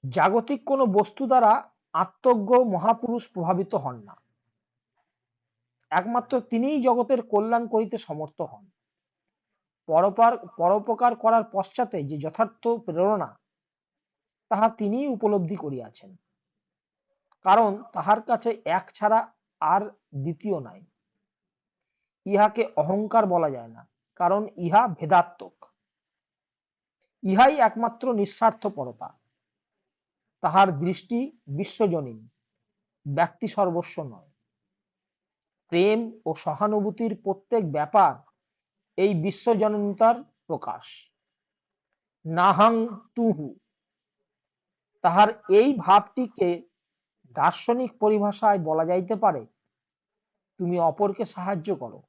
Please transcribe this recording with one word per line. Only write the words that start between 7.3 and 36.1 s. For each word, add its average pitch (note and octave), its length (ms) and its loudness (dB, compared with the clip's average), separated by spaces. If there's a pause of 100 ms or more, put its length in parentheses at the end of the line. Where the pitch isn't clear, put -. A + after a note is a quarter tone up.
করিতে A3 300 -2
সমর্থ D3+ 420 -12
হন। - 300 -12 (1160)
পরপার-, G3+ 600 2 (100)
পরোপকার A3 600 0
করার A3+ 260 2 (100)
পশ্চাতে F#3+ 520 -4
যে D3 140 -8
যথার্থ F3+ 500 -4
প্রেরণা, G3 720 -2 (1080)
তাহা G#3 200 0
তিনিই A3+ 380 -4
উপলব্ধি G#3 500 -2
করিয়াছেন, A2+ 600 -12 (1300)
কারণ G#3 400 4 (100)
তাহার G#3 300 0
কাছে A3+ 420 -2
এক F3 300 -4
ছাড়া A3 380 0 (280)
আর G3 300 0 (240)
দ্বিতীয় D#3 460 -6
নাই। G2 220 -20 (1400)
ইহাকে G#3+ 520 0
অহংকার G3+ 500 0
বলা E3+ 240 0
যায় A#2 180 -12
না, A2+ 200 -20 (260)
কারণ G3 420 -2
ইহা G3 320 2
ভেদাত্মক। E3+ 760 -2 (1600)
ইহাই B3 340 4
একমাত্র A#3 560 -2
নিঃস্বার্থপরতা। G3+ 1080 -4 (1200)
তাহার F3+ 380 2
দৃষ্টি A#3 680 -6
বিশ্বজনীন, C#3+ 840 -6 (840)
ব্যক্তি E3+ 340 -2
সর্বস্ব F3 540 -4
নয়। G#2+ 260 -18 (1400)
প্রেম G#3+ 580 0